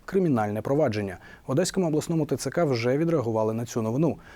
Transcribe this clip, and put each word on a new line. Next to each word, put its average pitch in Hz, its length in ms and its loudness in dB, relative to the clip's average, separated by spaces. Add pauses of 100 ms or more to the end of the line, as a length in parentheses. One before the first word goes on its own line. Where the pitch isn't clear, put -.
кримінальне 113 560 2
провадження. 107 560 0 (300)
В - 40 -6
Одеському 170 360 0
обласному 151 380 0
Т 131 120 -2
Ц - 120 -6
К 170 140 0
вже 127 340 2
відреагували 117 560 0
на 117 120 -4
цю 120 160 -4
новину. 123 360 0 (180)